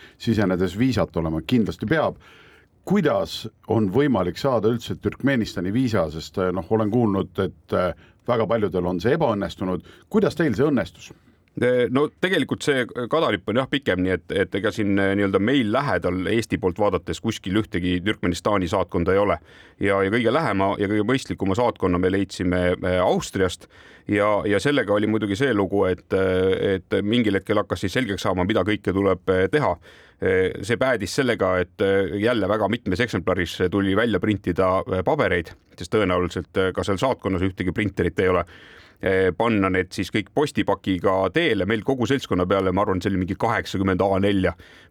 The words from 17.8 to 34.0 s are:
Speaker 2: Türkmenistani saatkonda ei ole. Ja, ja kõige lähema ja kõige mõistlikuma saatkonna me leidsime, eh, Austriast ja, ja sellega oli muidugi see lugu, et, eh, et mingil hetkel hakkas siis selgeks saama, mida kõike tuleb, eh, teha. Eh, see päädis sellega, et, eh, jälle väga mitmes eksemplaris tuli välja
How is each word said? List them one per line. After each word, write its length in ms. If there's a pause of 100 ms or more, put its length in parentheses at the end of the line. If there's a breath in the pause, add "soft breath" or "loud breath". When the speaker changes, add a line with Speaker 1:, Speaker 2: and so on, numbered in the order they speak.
Speaker 2:
Türkmenistani 640
saatkonda 440
ei 60
ole. 200 (420 loud breath)
Ja, 220
ja 80
kõige 220
lähema 460
ja 80
kõige 220
mõistlikuma 480
saatkonna 420
me 140
leidsime, 640
eh, 240
Austriast 680 (380 loud breath)
ja, 380
ja 160
sellega 320
oli 140
muidugi 280
see 200
lugu, 320
et, 260
eh, 640
et 260
mingil 380
hetkel 160
hakkas 240
siis 160
selgeks 320
saama, 160
mida 180
kõike 300
tuleb, 380
eh, 180
teha. 300 (420 loud breath)
Eh, 420
see 140
päädis 400
sellega, 420
et, 220
eh, 400
jälle 280
väga 200
mitmes 320
eksemplaris 680
tuli 260
välja 240